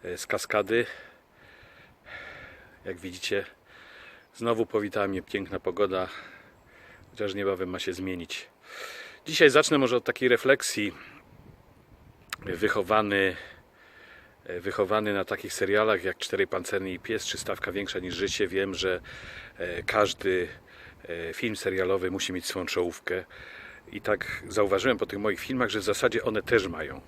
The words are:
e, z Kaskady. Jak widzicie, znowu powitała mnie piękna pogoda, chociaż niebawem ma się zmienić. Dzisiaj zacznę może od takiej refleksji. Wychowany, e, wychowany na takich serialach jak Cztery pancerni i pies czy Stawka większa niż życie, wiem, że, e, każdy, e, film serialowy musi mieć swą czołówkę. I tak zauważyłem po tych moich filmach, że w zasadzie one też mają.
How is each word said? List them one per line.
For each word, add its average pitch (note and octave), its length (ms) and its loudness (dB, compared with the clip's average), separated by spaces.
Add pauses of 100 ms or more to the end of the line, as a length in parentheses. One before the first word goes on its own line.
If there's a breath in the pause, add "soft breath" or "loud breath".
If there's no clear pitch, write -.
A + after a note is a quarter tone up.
e, F2+ 140 -8
z - 80 -10
Kaskady. A2 600 2 (2000 loud breath)
Jak F#2 120 -8
widzicie, F#2 480 -4 (880 loud breath)
znowu A#2 320 2
powitała G#2 420 0
mnie F#2+ 140 -2
piękna F#2+ 380 -4
pogoda, F#2 480 0 (1000 loud breath)
chociaż G2+ 240 -4
niebawem F#2+ 340 0
ma F2+ 100 -6
się F#2 140 -4
zmienić. F2+ 560 -6 (760 loud breath)
Dzisiaj D#3 240 8
zacznę D3 280 6
może B2+ 180 4
od A#2 80 2
takiej B2+ 240 2
refleksji. A#2 640 4 (1500 loud breath)
Wychowany, G2 1000 2 (1080 loud breath)
e, F2 160 -8
wychowany G#2 520 0
na F#2+ 120 0
takich - 280 -6
serialach G2+ 520 4
jak F#2 140 -2
Cztery F#2+ 280 0
pancerni F#2+ 480 -4
i F2 40 -8
pies - 280 -4
czy - 120 -4
Stawka - 340 -4
większa G2 260 -4
niż F2+ 160 -6
życie, F#2+ 340 0
wiem, F#2+ 260 0
że, F2+ 260 0 (580 loud breath)
e, F2 240 -6
każdy, F#2+ 680 2 (600 loud breath)
e, E2 260 -6
film G#2+ 220 -2
serialowy F#2 540 0
musi F#2+ 220 -4
mieć F2+ 140 -4
swą F2+ 200 -4
czołówkę. F2+ 580 -2 (680 loud breath)
I G2+ 80 -8
tak - 480 -2
zauważyłem G2+ 500 4
po G#2 80 0
tych G2+ 120 -6
moich G2+ 220 0
filmach, B2 300 0
że G#2 100 0
w F#2 40 -8
zasadzie G#2+ 400 2
one G#2+ 180 0
też G2+ 260 4
mają. D#2+ 400 -6